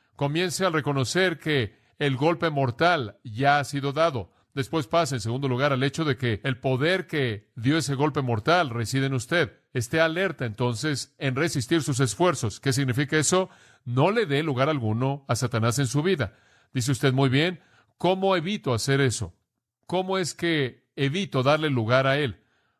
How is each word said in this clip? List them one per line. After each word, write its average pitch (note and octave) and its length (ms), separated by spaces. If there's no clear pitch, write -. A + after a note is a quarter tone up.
Comience E3 480
al F3+ 80
reconocer D3 680
que C#3 400
el C#3+ 180
golpe E3 340
mortal C#3 760
ya C3+ 340
ha C#3 60
sido C#3 280
dado. C#3+ 400
Después C#3 320
pasa, D#3 300
en A2+ 40
segundo B2 280
lugar, C3 240
al B2+ 100
hecho C#3+ 220
de C3+ 120
que A2+ 280
el C3 160
poder D3 480
que B2 480
dio C3 200
ese C#3 200
golpe C#3+ 260
mortal C3 480
reside A#2+ 360
en C3+ 80
usted. D3+ 460
Esté C3 280
alerta, D#3+ 460
entonces, B2 720
en C3+ 160
resistir D#3 480
sus B2 160
esfuerzos. C#3 640
¿Qué C3+ 120
significa C3+ 460
eso? F3+ 320
No C3+ 280
le A3+ 140
dé C#3+ 180
lugar C#3 240
alguno C3 580
a B2 80
Satanás A#2 460
en C3 80
su D3 140
vida. D#3+ 320
Dice C3 200
usted, C3 200
"Muy C3+ 160
bien, D#3 320
¿cómo F#3+ 380
evito F3 360
hacer C#3 280
eso? A2 340
¿Cómo F#3+ 300
es F3+ 180
que D3+ 600
evito C#3+ 480
darle D3+ 280
lugar B2+ 360
a C#3 120
él? C3+ 220